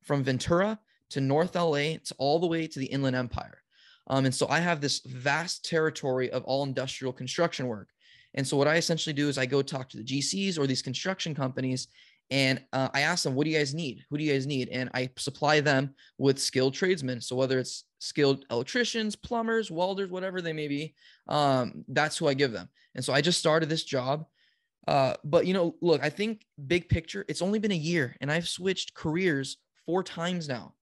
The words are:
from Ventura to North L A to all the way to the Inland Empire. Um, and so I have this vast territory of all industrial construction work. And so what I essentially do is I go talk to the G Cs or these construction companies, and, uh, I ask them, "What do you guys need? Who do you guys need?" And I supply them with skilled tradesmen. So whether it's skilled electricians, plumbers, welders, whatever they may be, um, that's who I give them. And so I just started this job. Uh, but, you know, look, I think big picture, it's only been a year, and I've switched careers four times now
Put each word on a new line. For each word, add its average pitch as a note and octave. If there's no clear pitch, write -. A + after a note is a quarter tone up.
from C#3+
Ventura E3+
to C#3
North D3
L E3+
A D3
to -
all C#3+
the F3+
way E3
to D#3
the C3+
Inland C3+
Empire. -
Um, C3+
and C3
so -
I D3
have E3+
this C#3
vast C#3
territory D3
of B2+
all C3+
industrial C3
construction C3
work. G#2+
And C3+
so D3
what C#3
I D#3
essentially E3
do C#3+
is C#3
I C3
go C#3
talk C3+
to -
the A2
G C3
Cs F#3+
or C#3
these C3
construction E3
companies, C3
and, C3+
uh, C3
I C#3
ask E3+
them, C#3+
"What D3
do D#3
you D#3
guys C#3+
need? D3+
Who D3
do D3+
you D3+
guys C3+
need?" C3+
And B2+
I B2+
supply D3+
them C#3
with C3+
skilled C3
tradesmen. C#3
So -
whether C3
it's -
skilled C3+
electricians, G#3+
plumbers, A3+
welders, F#3
whatever F#3
they E3
may D3+
be, D3
um, C3+
that's D3+
who D3+
I C#3
give C3+
them. F2+
And B2+
so C3
I C#3+
just E3+
started D#3+
this D#3
job. C#3
Uh, C#3
but, D3+
you F3+
know, E3+
look, D#3+
I D3+
think G#3+
big E3+
picture, E3+
it's D3+
only G3+
been G#3
a F#3+
year, D#3
and C#3+
I've E3+
switched -
careers D#3
four F3+
times F3
now A2+